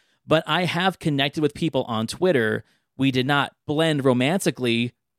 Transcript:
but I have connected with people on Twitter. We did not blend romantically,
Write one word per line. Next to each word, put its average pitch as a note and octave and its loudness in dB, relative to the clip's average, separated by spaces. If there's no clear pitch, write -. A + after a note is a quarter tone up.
but D#3 2
I E3+ -2
have F3 -2
connected C#3+ -2
with D3 0
people C3+ -2
on A2 -2
Twitter. A2+ 0
We C3+ 2
did B2+ 0
not C#3+ 0
blend D3+ 0
romantically, B2 0